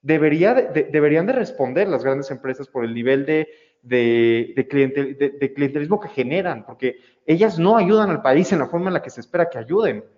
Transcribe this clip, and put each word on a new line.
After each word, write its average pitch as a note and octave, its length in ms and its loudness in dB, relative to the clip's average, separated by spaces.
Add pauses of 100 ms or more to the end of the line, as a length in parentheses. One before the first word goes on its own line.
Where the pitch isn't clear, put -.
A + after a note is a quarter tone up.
Debería D#3 540 2
de, B3+ 140 2
de, D#3 160 -2
deberían D3+ 420 2
de A#3+ 60 -2
responder F3+ 560 -2
las B2+ 160 -2
grandes C3+ 260 -2
empresas C3 380 -10
por A#2+ 160 -4
el A2+ 100 -6
nivel C3+ 320 0
de, D#3 220 0 (340)
de, A#2 720 2
de C3+ 140 -2
clientel-, C#3 500 0
de, C#3 120 0
de C#3 220 -4
clientelismo D3 460 -2
que G3+ 100 -12
generan, C#3 560 -4
porque A#2+ 360 -8 (260)
ellas E3+ 320 2
no F#3+ 180 4
ayudan G#3 340 4
al D#3 120 -4
país D3+ 300 4
en E3+ 80 2
la B2 80 -4
forma F3 180 -4
en F#3 80 -4
la D3+ 80 -2
que B2+ 80 -14
se B2 100 -18
espera E3+ 300 -2
que B2+ 80 -10
ayuden. C3 460 -2 (140)